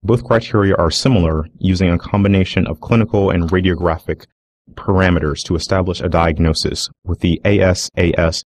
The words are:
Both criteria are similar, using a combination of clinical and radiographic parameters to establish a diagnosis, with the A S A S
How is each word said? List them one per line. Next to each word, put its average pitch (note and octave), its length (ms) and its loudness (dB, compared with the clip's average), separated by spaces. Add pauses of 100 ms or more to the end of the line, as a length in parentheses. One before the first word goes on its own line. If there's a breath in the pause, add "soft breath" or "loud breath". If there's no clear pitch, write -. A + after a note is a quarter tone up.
Both A2+ 240 0
criteria G#2+ 500 2
are E2+ 160 2
similar, E2 560 0 (120)
using F#2 320 2
a F2 80 0
combination G2 680 0
of - 160 -8
clinical G#2 480 2
and E2+ 220 0
radiographic E2+ 760 -2 (480)
parameters F2 720 0
to F2+ 100 -2
establish F#2 460 -2
a F#2+ 80 -4
diagnosis, E2 800 0 (160)
with F2 160 -6
the F2 240 0
A G2+ 160 2
S F#2 340 0
A F2 240 0
S E2 260 -2